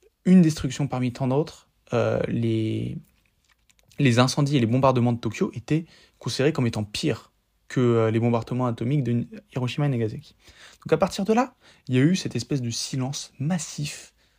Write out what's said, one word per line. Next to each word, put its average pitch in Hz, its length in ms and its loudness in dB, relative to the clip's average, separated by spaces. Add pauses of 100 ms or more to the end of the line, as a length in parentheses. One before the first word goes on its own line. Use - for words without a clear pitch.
(240)
une 185 180 8
destruction 147 460 0
parmi 127 240 -2
tant 131 160 -4
d'autres. 139 400 -2 (240)
Euh, 113 340 0
les, 113 720 -2 (1000)
les 123 180 4
incendies 139 380 2
et 131 40 4
les 113 60 2
bombardements 123 460 2
de 117 60 -4
Tokyo 117 360 -4
étaient 156 300 -2 (340)
considérés 131 340 0
comme 135 140 0
étant 113 160 -2
pires - 460 -6 (400)
que, - 120 -2
euh, 117 300 4
les 113 100 0
bombardements 120 460 0
atomiques 123 360 -2
de 120 240 -2 (280)
Hiroshima 127 320 -2
et - 20 0
Nagasaki. 120 480 -4 (480)
Donc - 80 0
à 156 60 2
partir 190 260 -2
de 214 80 0
là, 254 220 0 (340)
il 127 60 -2
y 127 40 4
a 127 40 4
eu 175 140 4
cette - 200 -8
espèce 127 240 -4
de 120 80 -4
silence 131 680 -8
massif - 720 -6 (260)